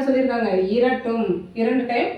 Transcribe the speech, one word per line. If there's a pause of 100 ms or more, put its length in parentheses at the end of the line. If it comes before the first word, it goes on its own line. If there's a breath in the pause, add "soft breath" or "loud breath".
சொல்லியிருக்காங்க, (240)
இரட்டும், (340)
இரண்டு
டைம்